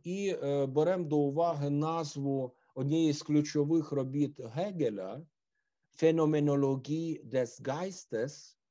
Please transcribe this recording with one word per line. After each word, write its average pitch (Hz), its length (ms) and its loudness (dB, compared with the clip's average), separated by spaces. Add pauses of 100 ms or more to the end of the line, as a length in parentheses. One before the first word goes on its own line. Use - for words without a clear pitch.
і, 185 400 -2
е, 139 220 0
беремо 160 400 2
до 151 120 0
уваги 147 520 2
назву 143 800 -2 (240)
однієї 147 380 2
з 147 100 -8
ключових 151 680 2
робіт 139 480 -2
Гегеля, 123 840 -4 (800)
Phänomenologie 147 1300 2
des 123 320 -4
Geistes, 143 960 -6 (140)